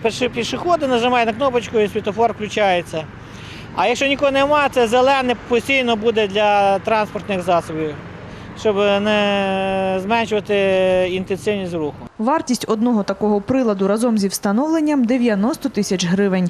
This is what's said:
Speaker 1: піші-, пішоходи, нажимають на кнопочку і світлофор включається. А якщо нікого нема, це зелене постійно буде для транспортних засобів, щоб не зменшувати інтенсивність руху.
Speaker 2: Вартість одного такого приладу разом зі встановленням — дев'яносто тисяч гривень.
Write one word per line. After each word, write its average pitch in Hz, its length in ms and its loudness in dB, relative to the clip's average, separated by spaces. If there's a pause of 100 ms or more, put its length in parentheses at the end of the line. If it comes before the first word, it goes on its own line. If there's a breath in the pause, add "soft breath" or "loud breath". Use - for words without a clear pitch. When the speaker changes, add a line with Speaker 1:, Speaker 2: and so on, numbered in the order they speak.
Speaker 1:
піші-, 233 260 0
пішоходи, 269 580 -2
нажимають 247 400 2
на 226 60 -2
кнопочку 240 460 0
і 208 80 4
світлофор 214 460 0
включається. 180 680 0 (760 loud breath)
А 185 80 4
якщо 240 200 0
нікого 277 240 2
нема, 277 380 2
це 240 180 2
зелене 254 480 2 (120)
постійно 240 480 0
буде 214 320 0
для 202 520 2
транспортних 208 640 -2
засобів, 165 540 -2 (640 loud breath)
щоб 214 160 0
не 196 1300 0
зменшувати 214 520 0 (560)
інтенсивність 185 640 -4
руху. 151 220 -4 (220)
Speaker 2:
Вартість 254 500 -2
одного 220 360 0
такого 208 380 0
приладу 208 460 0
разом 220 300 2
зі 196 100 2
встановленням — 294 800 0
дев'яносто 240 640 0
тисяч 196 360 -2
гривень. 185 440 2